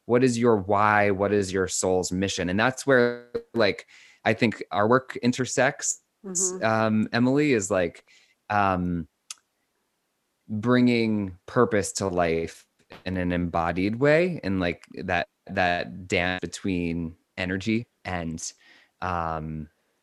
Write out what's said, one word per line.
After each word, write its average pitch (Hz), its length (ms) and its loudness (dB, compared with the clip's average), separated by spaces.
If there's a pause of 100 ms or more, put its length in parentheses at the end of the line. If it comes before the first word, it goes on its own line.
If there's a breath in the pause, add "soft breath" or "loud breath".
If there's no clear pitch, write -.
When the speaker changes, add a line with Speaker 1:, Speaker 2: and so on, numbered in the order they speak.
Speaker 1:
What 123 180 4
is 123 140 4
your 117 200 6
why? 104 540 4
What 98 220 0
is 98 180 0
your 92 160 0
soul's 92 440 0
mission? 92 380 -2
And 95 100 0
that's 123 280 0
where, 120 380 2 (280)
like, 104 320 0 (380 soft breath)
I 110 100 2
think 110 380 0
our 101 160 2
work 127 340 2
intersects, 123 800 -2 (240)
Speaker 2:
Mm-hmm. 185 400 -4
Speaker 1:
um, 110 480 2
Emily, 131 400 2
is, 101 160 0
like, 90 340 -2 (460 soft breath)
um, 90 580 0 (1400)
bringing 110 1000 0
purpose 110 480 2
to 98 140 -2
life 85 580 -2 (400)
in 92 120 -4
an 90 140 -2
embodied 87 680 -2
way, 151 460 2
and, 95 160 -2
like, 87 260 -4 (100)
that, 87 320 -2 (200)
that 92 600 -2
dance 92 340 0
between 85 720 -4 (220)
energy 95 480 -4 (200)
and, 85 460 -8 (520 soft breath)
um, 80 640 -6 (360)